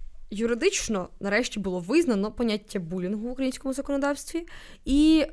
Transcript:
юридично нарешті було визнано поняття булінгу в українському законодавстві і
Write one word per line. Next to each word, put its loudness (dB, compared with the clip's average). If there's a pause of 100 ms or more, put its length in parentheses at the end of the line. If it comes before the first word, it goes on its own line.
(300)
юридично 0 (100)
нарешті 0
було -2
визнано 2
поняття -2
булінгу -4
в -6
українському -2
законодавстві -2 (380)
і 6